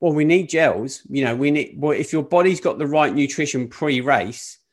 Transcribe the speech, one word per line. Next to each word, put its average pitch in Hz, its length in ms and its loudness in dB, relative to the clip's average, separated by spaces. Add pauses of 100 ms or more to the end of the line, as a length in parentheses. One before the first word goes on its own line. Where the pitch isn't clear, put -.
"Well, 170 120 0
we 151 120 2
need 170 240 2
gels. 135 600 0
You 135 160 -2
know, 117 120 0
we 143 140 0
need, 147 260 -2
well, 147 160 -2
if - 200 -2
your 156 100 -2
body's 175 380 2
got - 180 -2
the 147 80 -2
right 147 260 2
nutrition 139 560 -2
pre-race, 123 920 -2 (140)